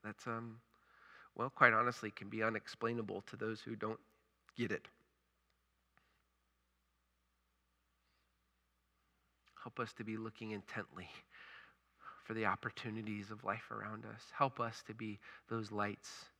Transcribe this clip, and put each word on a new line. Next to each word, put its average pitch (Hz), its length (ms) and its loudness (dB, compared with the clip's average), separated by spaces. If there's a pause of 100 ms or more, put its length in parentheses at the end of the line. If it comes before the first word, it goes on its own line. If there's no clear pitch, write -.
that's, 107 220 -8
um, 117 340 -4 (720)
well, 123 140 0
quite 123 240 10
honestly, 113 380 6
can - 180 -10
be 110 140 0
unexplainable 110 880 0
to 107 60 -10
those 110 240 -2
who 113 140 -4
don't 110 260 -2 (560)
get 117 140 0
it. - 180 -2 (4000)
Help - 160 -8
us 117 160 0
to 113 100 -6
be 110 120 -2
looking 110 340 -6
intently 95 580 -6 (1160)
for 113 100 -4
the 110 120 4
opportunities 107 840 0
of 107 140 -8
life 110 260 0
around 110 340 -6
us. 110 180 -10 (140)
Help 135 240 4
us 117 280 0
to 107 60 -6
be 107 260 -4 (280)
those 110 220 0
lights 104 560 -2 (140)